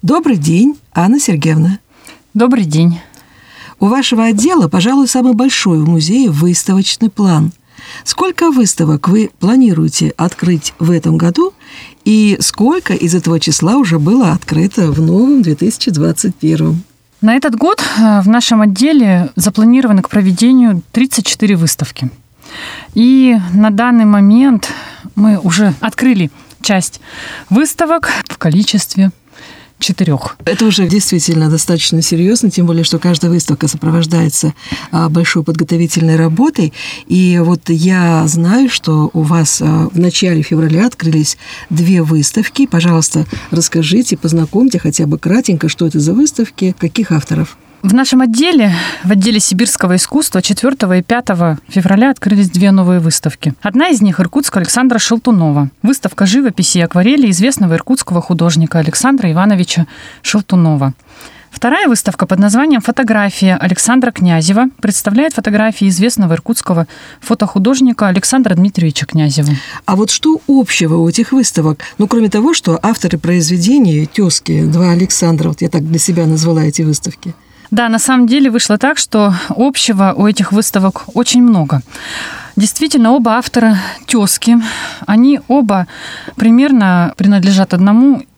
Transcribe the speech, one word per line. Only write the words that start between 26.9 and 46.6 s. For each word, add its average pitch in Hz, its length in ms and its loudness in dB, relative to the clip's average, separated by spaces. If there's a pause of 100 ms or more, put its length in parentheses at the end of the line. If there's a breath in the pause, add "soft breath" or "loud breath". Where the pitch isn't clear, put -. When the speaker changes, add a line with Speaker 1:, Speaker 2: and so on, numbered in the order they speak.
Speaker 2:
выставок 311 600 -2 (180)
в - 80 -14
количестве 190 720 0 (680 loud breath)
четырёх. - 680 -4
Speaker 1:
Это 190 220 0
уже 190 200 2
действительно 165 640 0
достаточно 160 540 -2
серьёзно, 185 480 0
тем 175 160 0
более, 165 180 0
что 160 140 -2
каждая 170 320 0
выставка 156 380 -2
сопровождается, 160 840 -2 (380 loud breath)
а, 165 180 -2
большой 165 360 0
подготовительной 165 720 0
работой. 165 580 0 (320 loud breath)
И 180 360 2
вот 170 280 -2
я 170 560 0
знаю, 175 420 0
что 156 460 -2
у 160 80 0
вас, 160 400 0
а, 156 280 0
в 175 80 -4
начале 175 440 0
февраля 160 440 0
открылись 160 520 -2 (320 loud breath)
две 170 320 2
выставки. 160 640 0
Пожалуйста, 165 580 0 (260 loud breath)
расскажите, 165 680 -2
познакомьте 170 600 0
хотя 151 280 -2
бы 151 120 -2
кратенько, 170 520 0
что - 160 -2
это 151 140 -2
за 156 120 0
выставки, 214 640 -2